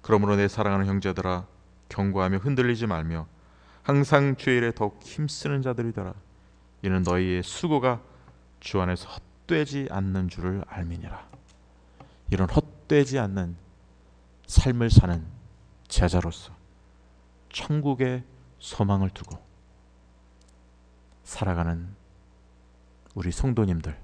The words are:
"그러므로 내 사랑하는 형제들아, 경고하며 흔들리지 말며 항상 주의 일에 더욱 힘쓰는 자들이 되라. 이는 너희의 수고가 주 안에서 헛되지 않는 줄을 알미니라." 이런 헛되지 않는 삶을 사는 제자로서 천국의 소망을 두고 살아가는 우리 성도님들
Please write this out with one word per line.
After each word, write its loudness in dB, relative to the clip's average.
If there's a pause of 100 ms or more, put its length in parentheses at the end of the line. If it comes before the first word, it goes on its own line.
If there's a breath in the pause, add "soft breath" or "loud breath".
"그러므로 4
내 4
사랑하는 0
형제들아, -2 (420)
경고하며 0
흔들리지 0
말며 -2 (560 soft breath)
항상 4
주의 2
일에 0
더욱 -4
힘쓰는 -6
자들이 -4
되라. -8 (680 soft breath)
이는 2
너희의 0
수고가 0 (580 loud breath)
주 -2
안에서 -2
헛되지 -4
않는 -2
줄을 -4
알미니라." -10 (1000 loud breath)
이런 2
헛되지 0
않는 -4 (920)
삶을 2
사는 6 (640)
제자로서 0 (960)
천국의 -2 (340)
소망을 0
두고 -16 (1900)
살아가는 -4 (1300)
우리 -2
성도님들 0